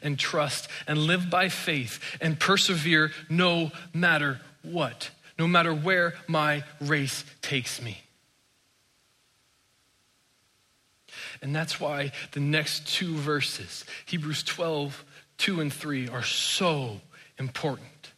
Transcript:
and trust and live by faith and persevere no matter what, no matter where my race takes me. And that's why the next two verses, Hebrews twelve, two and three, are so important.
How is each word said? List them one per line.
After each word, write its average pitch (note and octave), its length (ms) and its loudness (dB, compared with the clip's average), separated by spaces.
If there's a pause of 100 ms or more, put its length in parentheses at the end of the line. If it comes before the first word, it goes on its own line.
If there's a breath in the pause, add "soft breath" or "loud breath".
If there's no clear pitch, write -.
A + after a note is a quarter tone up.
and C#3+ 140 -2
trust - 500 -2 (200 loud breath)
and D3+ 120 0
live F3+ 300 2
by F3+ 200 4
faith C#3 500 -4 (220 loud breath)
and D#3+ 180 0
persevere E3 720 4 (160 loud breath)
no E3+ 440 4 (220 loud breath)
matter D#3 480 2 (200)
what, D#3+ 480 -4 (300 loud breath)
no E3 80 4
matter E3+ 260 6
where E3+ 400 4 (140)
my D3+ 360 2 (160)
race C#3+ 460 0 (160)
takes - 400 -4
me. A#2 200 -8 (3500 loud breath)
And C#3 140 -4
that's D#3 240 -2
why C#3+ 320 -2 (220 loud breath)
the C#3+ 80 -2
next D3+ 440 0
two E3+ 300 -2
verses, C#3+ 720 -2 (200 loud breath)
Hebrews D3+ 380 -4
twelve, D3 600 -2 (360 loud breath)
two F3+ 220 2
and D3 120 0
three, C3+ 340 -4
are B2 140 -6
so C3+ 800 0 (380 loud breath)
important. - 800 -6